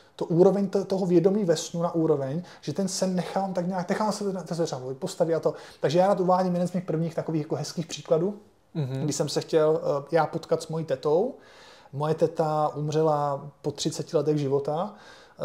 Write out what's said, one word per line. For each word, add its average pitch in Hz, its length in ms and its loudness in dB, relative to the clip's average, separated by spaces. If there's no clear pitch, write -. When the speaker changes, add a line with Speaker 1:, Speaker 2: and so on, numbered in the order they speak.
Speaker 1:
tu - 100 -6
úroveň 190 440 4
to-, 196 160 0
toho 190 200 -2
vědomí 185 400 4
ve 165 120 4
snu 170 240 -6
na 170 140 -2
úroveň, 156 480 0
že 147 120 -6
ten 196 140 -2
sen 185 280 -2
nechám 190 380 -2
tak 175 140 -2
nějak, 185 220 -4
nechám 208 220 0
se 202 220 -4
na 185 100 -8
to 165 120 -6
zeřavou 139 380 -4
postavit 165 420 -2
a 156 40 0
to. 151 140 0
Takže 156 200 2
já 185 80 6
rád 196 120 2
uvádím 185 340 2
jeden 175 140 0
z 175 60 -6
mých 180 100 -2
prvních 160 320 -2
takových 160 260 -2
jako 151 140 -4
hezkých 147 320 -6
příkladů, 175 520 -2
Speaker 2:
Mhm. 135 300 -4
Speaker 1:
kdy 156 100 -2
jsem 151 160 -2
se 156 120 -2
chtěl, 156 420 4
eh, 143 280 0
já 156 160 4
potkat 160 360 -2
s - 40 -16
mojí 156 180 -4
tetou. 156 500 0
Moje 151 220 -2
teta 156 600 2
umřela 147 720 0
po 147 100 -4
třiceti 156 460 -4
letech 151 200 2
života. 147 560 0